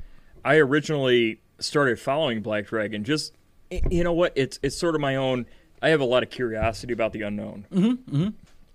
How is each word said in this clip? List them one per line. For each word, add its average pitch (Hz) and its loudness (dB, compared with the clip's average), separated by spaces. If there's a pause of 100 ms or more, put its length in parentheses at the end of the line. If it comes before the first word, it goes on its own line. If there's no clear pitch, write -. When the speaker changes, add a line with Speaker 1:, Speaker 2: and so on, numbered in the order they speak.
(440)
Speaker 1:
I 139 4
originally 135 4 (200)
started 135 0
following 135 -2
Black 104 -2
Dragon. 107 -4
Just, 147 -2 (380)
y-, 180 -4 (100)
you 175 2
know 175 0
what? 170 2
It's, 131 -2
it's 139 -4
sort 165 0
of 156 0
my 135 -2
own. 131 -2 (340)
I 147 2
have 156 4
a 135 2
lot 127 2
of - -10
curiosity 113 -4
about 110 -2
the 107 -8
unknown. 104 -8
Speaker 2:
Mm-hmm, 196 0
mm-hmm. 170 0 (460)